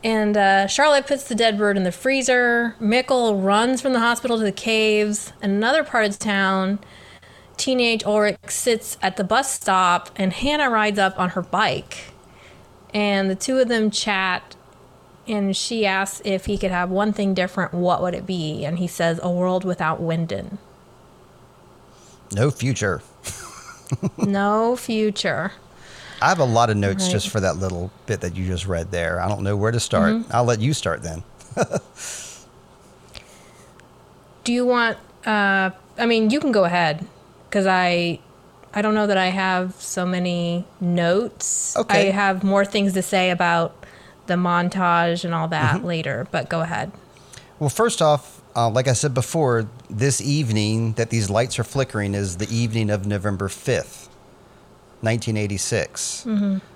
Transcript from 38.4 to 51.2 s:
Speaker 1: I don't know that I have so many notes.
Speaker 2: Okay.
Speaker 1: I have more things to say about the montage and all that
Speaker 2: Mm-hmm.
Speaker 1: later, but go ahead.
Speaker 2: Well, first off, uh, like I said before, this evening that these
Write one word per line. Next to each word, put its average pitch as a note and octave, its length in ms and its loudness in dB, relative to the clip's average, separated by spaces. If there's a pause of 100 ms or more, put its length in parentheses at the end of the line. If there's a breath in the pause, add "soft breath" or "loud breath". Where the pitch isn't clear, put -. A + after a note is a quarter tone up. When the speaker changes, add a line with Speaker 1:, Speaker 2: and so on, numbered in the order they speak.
Speaker 1:
I G#3 80 -2
don't G#3+ 140 2
know G#3+ 120 2
that G3 100 2
I F#3 100 2
have F#3 520 0
so - 280 -4
many F3 580 -2 (160)
notes. F3 960 0
Speaker 2:
Okay. G3+ 320 2
Speaker 1:
I - 20 0
have F#3+ 320 0
more G3 220 4
things G3 280 0
to F#3+ 100 0
say F#3 260 0
about E3+ 560 0 (400 loud breath)
the F3+ 80 -2
montage F3 880 2
and E3+ 120 -4
all D#3+ 140 -2
that D#3 280 2
Speaker 2:
Mm-hmm. A#3+ 80 -6
Speaker 1:
later, D3 460 -4
but - 180 -4
go E3 120 -2
ahead. D#3+ 300 -6 (680 loud breath)
Speaker 2:
Well, D3 100 0
first - 320 0
off, - 400 2 (140)
uh, A#2 160 2
like B2 160 2
I C3 60 4
said C3+ 200 0
before, A#2+ 540 0 (200)
this C3 320 0
evening A2+ 720 0
that A2+ 180 -2
these A2 180 0